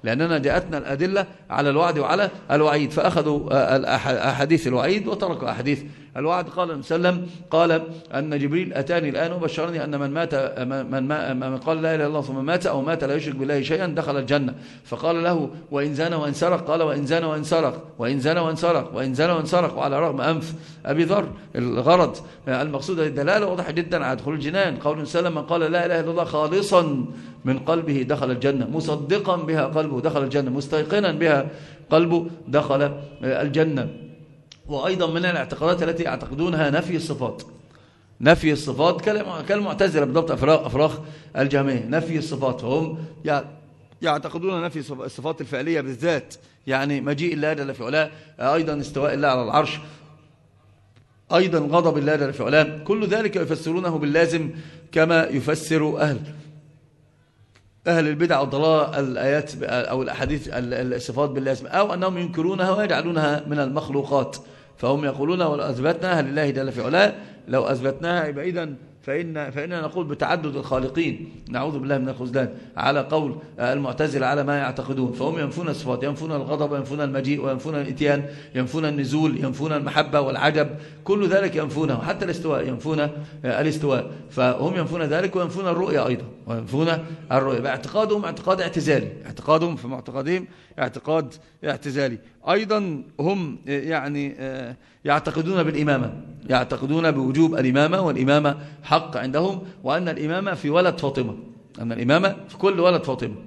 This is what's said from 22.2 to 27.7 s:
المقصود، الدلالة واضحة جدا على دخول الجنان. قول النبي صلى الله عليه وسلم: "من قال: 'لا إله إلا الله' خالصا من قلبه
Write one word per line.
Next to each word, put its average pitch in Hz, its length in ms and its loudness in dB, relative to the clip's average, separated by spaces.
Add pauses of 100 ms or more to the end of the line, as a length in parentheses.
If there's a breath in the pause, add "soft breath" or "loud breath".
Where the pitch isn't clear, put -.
المقصود، 147 520 -2
الدلالة 156 460 2
واضحة 170 260 -4
جدا 160 340 -2
على 131 100 0
دخول 143 180 -4
الجنان. 156 440 0
قول 147 160 0
النبي 156 160 -6
صلى 170 100 0
الله 175 100 2
عليه 151 100 -2
وسلم: - 20 -6
"من - 0 -
قال: 160 300 0
'لا 175 140 2
إله 170 140 2
إلا 160 120 -2
الله' 165 120 0
خالصا 151 840 2 (400 loud breath)
من 131 140 2
قلبه 156 420 0